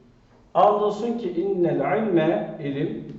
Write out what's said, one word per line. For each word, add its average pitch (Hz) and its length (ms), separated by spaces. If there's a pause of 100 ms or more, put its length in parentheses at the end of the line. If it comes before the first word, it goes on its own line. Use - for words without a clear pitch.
(540)
Andolsun 208 640
ki 175 140
innel 180 720
ilme, 170 600
ilim, 143 400 (160)